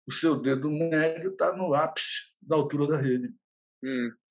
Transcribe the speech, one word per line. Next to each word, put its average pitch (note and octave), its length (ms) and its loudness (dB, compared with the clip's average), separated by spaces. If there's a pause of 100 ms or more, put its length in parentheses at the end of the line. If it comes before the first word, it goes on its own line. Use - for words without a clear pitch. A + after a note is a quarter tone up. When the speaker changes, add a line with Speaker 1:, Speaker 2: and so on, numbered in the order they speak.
Speaker 1:
o - 40 -8
seu D#3+ 280 2
dedo C3+ 300 0
médio D#3+ 680 0
tá F3+ 200 0
no F3+ 180 -2
ápice - 560 -2 (120)
da D#3 140 0
altura C#3+ 320 2
da D3+ 100 2
rede. B2+ 360 0 (500)
Speaker 2:
Hum. B2+ 280 -4 (200)